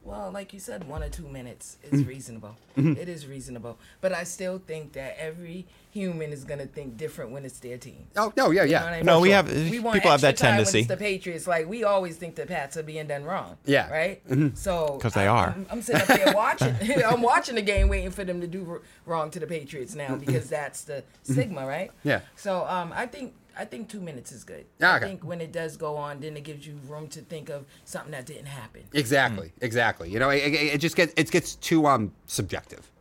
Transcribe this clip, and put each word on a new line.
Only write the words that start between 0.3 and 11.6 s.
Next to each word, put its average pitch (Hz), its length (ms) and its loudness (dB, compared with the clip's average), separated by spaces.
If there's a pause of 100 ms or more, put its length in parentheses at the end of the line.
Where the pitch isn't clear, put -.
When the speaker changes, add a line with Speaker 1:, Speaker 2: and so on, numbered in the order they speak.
Speaker 1:
like 196 200 -12
you 196 80 -18
said, 190 280 -12
one 151 160 -8
or 147 60 -6
two 156 180 -10
minutes 127 560 -14
is 143 180 2
Speaker 2:
Mm-hmm. 123 80 0
Speaker 1:
reasonable. 113 480 -14 (180)
Speaker 2:
Mm-hmm. 139 240 2
Speaker 1:
It 175 80 -8
is 156 200 -12
reasonable. 123 500 -14 (240)
But 185 120 0
I 175 100 -4
still 185 340 -6
think 156 360 -12
that 135 260 -10
every 170 480 -12 (240)
human 165 420 -4
is 135 100 -12
gonna 139 220 -8
think 135 320 -12
different 147 340 -8
when 139 140 -10
it's 127 140 -14
their 123 180 -12
team. 80 300 -18 (100)
Speaker 2:
Oh, 214 180 0
no, 269 140 6
yeah, 180 140 6
Speaker 1:
You 143 80 6
Speaker 2:
yeah. 160 80 6
Speaker 1:
know - 60 -2
what 170 80 -4
I 165 40 -4
mean? 165 80 0
Speaker 3:
No, 165 140 10
we 180 100 8
Speaker 2:
Sure. 196 60 10
Speaker 3:
have, 190 160 6 (180)
Speaker 1:
We 240 100 -2
want 220 140 0
Speaker 3:
people 185 180 6
have 143 100 8
that 143 80 8
Speaker 1:
extra 135 180 4
time 107 100 8
when 107 80 6
Speaker 3:
tendency. 107 140 4
Speaker 1:
it's 113 80 2
the 92 100 -2
Patriots. 185 500 -4
Like, 165 220 2